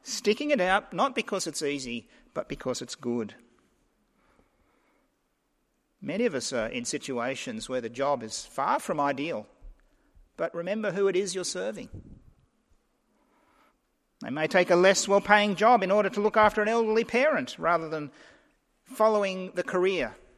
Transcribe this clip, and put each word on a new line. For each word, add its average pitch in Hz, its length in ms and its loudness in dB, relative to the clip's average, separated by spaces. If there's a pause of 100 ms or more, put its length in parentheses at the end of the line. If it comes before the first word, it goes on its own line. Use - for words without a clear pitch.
Sticking 294 480 0
it 269 80 4
out, 185 320 2
not 254 240 0
because 196 320 -4
it's 156 140 -8
easy, 131 440 -4 (280)
but - 160 -6
because 123 320 -4
it's 123 140 -10
good. 120 380 -4 (2750)
Many 202 240 -2
of 175 100 0
us 120 160 -4
are 113 160 0
in 120 160 -6
situations 123 840 -6
where 127 100 -2
the 117 80 -6
job 127 360 -2
is - 220 -10
far 135 320 0
from 170 220 -4
ideal, 143 480 -2 (880)
but 165 180 -4
remember 190 380 -4
who 196 160 2
it 180 80 2
is 185 180 0
you're 185 120 -4
serving. 196 420 -6 (2250)
They 120 80 -8
may 151 180 -2
take 180 220 4
a 175 60 8
less 185 320 6
well-paying 202 480 2
job 220 260 6
in 190 100 0
order 202 180 2
to 208 100 -4
look 208 160 0
after 214 260 4
an 208 60 2
elderly 226 380 2
parent 226 520 0
rather 165 300 0
than 151 240 -8 (720)
following 202 720 0
the 180 80 -2
career. 180 500 0 (240)